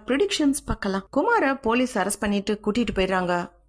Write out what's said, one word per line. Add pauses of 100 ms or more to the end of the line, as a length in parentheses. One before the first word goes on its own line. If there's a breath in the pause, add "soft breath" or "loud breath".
ப்ரெடிக்ஷன்ஸ்
பார்க்கலாம்.
குமார
போலீஸ்
அரெஸ்ட்
பண்ணிட்டு
கூட்டிட்டு
போயிடுறாங்க. (200)